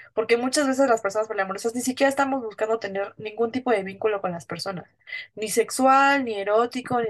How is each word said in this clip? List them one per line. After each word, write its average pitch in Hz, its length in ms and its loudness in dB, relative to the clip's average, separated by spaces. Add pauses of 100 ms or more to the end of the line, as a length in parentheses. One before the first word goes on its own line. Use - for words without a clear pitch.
(140)
porque 226 220 2
muchas 262 320 0
veces 262 200 4
las 226 120 4
personas 214 260 -2
poliamorosas 202 480 -4
ni 254 60 -2
siquiera 262 300 2
estamos 269 340 0
buscando 220 340 -2
tener 196 380 -6
ningún 214 340 -4
tipo 254 220 -2
de 202 100 2
vínculo 196 380 -2
con 185 120 -2
las 170 140 -10
personas, 170 380 -8 (500)
ni 214 140 -6
sexual, 269 760 4
ni 226 100 -4
erótico, 240 680 0
ni 226 100 -2